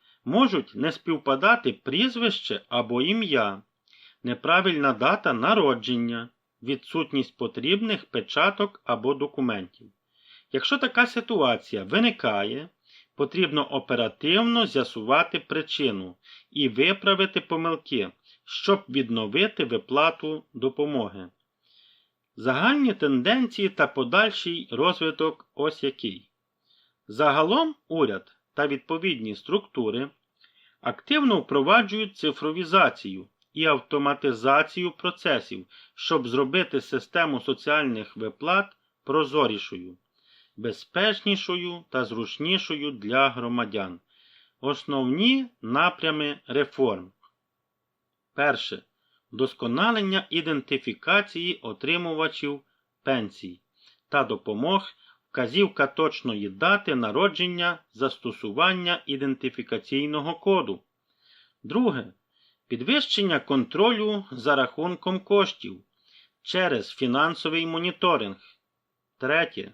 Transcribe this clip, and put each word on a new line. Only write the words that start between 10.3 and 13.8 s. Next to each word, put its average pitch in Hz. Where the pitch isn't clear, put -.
Якщо 240
така -
ситуація 131
виникає, 123
потрібно 147
оперативно 160